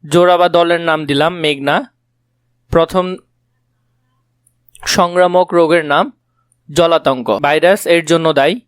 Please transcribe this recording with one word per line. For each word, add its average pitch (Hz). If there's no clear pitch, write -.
জোড়া 175
বা 175
দলের 170
নাম 160
দিলাম 143
মেঘনা। 147
প্রথম 165
সংক্রামক 180
রোগের 165
নাম 151
জলাতঙ্ক, 147
ভাইরাস 160
এর 170
জন্য 165
দায়ী। 143